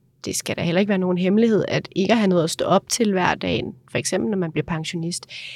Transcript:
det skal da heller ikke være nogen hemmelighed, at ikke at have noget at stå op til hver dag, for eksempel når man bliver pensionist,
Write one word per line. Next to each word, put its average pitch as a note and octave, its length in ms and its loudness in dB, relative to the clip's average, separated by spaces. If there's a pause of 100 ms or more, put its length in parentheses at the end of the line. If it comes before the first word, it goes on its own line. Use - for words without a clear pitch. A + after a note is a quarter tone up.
(260)
det F#2+ 100 -4
skal - 220 -4
da - 60 -6
heller E3+ 160 0
ikke G3+ 100 2
være G3+ 80 2
nogen F3+ 200 0
hemmelighed, G3+ 500 4
at - 280 -2
ikke F#3+ 160 2
at A#3+ 60 4
have G#3+ 100 2
noget F3 160 4
at E3 60 0
stå - 160 -4
op - 240 2
til G#3+ 220 0
hver F3 240 2
dag, - 280 -2 (280)
for - 60 -2
eksempel A3+ 320 -2
når G#3 80 0
man F3 140 -2
bliver D#3 140 -2
pensionist, E3 600 -6 (300)